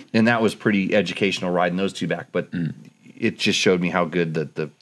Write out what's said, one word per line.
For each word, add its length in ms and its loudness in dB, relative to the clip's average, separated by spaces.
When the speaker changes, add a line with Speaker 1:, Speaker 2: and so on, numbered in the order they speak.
Speaker 1:
and 140 4
that 140 2
was 140 2
pretty 400 0
educational 560 0
riding 260 2
those 160 -2
two 140 -6
back. 240 -6
But 200 -4
Speaker 2:
Mm. 220 -4
Speaker 1:
it 220 -2
just 220 0
showed 220 2
me 80 0
how 160 0
good 280 -2
that 220 -4
the, 160 -6